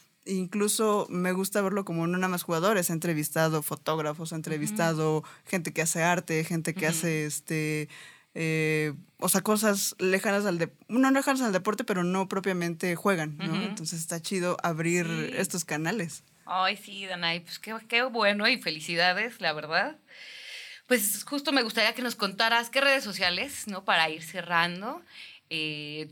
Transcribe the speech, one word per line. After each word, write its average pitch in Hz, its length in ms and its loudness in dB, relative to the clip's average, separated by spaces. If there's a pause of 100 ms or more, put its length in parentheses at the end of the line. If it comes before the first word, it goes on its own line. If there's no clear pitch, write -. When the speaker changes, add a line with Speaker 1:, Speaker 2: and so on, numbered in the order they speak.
(240)
Speaker 1:
Incluso 202 840 2
me 180 220 0
gusta 190 300 0
verlo 196 220 0
como 165 220 0
no 175 120 0
nada 185 100 2
más 180 140 -2
jugadores, 180 480 2
he - 20 0
entrevistado 160 680 2
fotógrafos, 156 680 -4
he - 20 -6
Speaker 2:
Ujú. 160 40 -4
Speaker 1:
entrevistado 156 840 0 (200)
gente 170 280 -4
que 156 100 0
hace 165 200 0
arte, 165 420 2
gente 165 300 -2
que 170 140 -2
Speaker 2:
Ujú. 160 80 0
Speaker 1:
hace, 160 300 0
este, 151 640 -4 (460)
eh, 156 580 0 (260)
o 180 100 -2
sea, 190 140 4
cosas 208 560 2
lejanas 190 460 2
al 180 140 0
de-, 165 140 -2 (160)
no 262 220 4
lejanas 269 320 2
al 226 100 2
deporte, 208 320 0
pero 185 200 0
no 185 240 0
propiamente 180 680 -2
juegan, 165 420 0
¿no? 180 160 -2
Speaker 2:
Ujú. 202 120 -2
Speaker 1:
Entonces 170 340 -6
está 170 200 -6
chido 180 420 0
abrir 170 440 0
Speaker 2:
Sí. 160 320 -4
Speaker 1:
estos 190 260 -2
canales. 165 580 -4 (220)
Speaker 2:
Ay, 185 320 0
sí, 196 300 -12
Danay, 175 340 -2
pues - 180 -14
qué, 220 160 -10 (140)
qué 233 140 2
bueno 214 460 2
y 247 100 4
felicidades, 175 840 0
la 165 120 0
verdad. 165 440 -2 (920)
Pues 208 360 2
justo 285 280 -4
me 277 100 6
gustaría 220 320 2
que 247 80 -6
nos 240 120 -2
contaras 226 560 2
qué 262 100 2
redes 277 240 4
sociales, 190 600 -2
¿no? 190 180 -8
Para 170 260 4
ir 160 120 -8
cerrando, 175 800 -2 (480)
eh, 151 600 -6